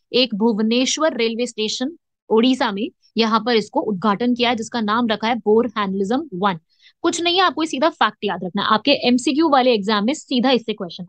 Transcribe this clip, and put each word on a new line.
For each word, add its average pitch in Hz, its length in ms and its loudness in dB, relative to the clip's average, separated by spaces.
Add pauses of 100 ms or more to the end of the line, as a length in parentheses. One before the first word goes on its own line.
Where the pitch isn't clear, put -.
(120)
एक 240 220 0
भुवनेश्वर 233 800 0
रेलवे 233 300 -2
station 233 500 -6 (340)
ओडिशा 247 420 2
में 214 180 -6 (260)
यहाँ 220 300 2
पर 240 100 2
इसको 214 240 -2
उद्घाटन 220 540 0
किया 233 160 0
है, 220 60 0
जिसका 226 240 -6
नाम 220 280 0
रखा 214 200 -2
है 240 60 0
बोर 220 320 2
हैंडलिज्म 202 680 -4
वन। 180 240 -2 (440)
कुछ 330 200 -2
नहीं 349 140 0
है, 381 60 4
आपको 320 200 0
ये 320 40 -2
सीधा 302 220 0
fact 233 360 0
याद 185 200 -4
रखना 185 180 -4
है। - 60 -2
आपके 220 220 2
एमसीक्यू 269 580 2
वाले 254 240 4
exam 208 340 0
में 277 80 0
सीधा 254 360 0
इससे 233 220 0
question 180 360 -12